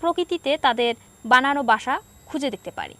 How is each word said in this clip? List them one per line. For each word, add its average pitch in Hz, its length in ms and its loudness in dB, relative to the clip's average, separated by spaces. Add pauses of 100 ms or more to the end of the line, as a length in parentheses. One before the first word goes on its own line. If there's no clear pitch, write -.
প্রকৃতিতে 339 560 -2
তাদের 240 380 0 (300)
বানানো 262 380 2
বাসা 233 320 2 (320)
খুঁজে 277 240 -4
দেখতে 185 200 -12
পারি। 73 300 -12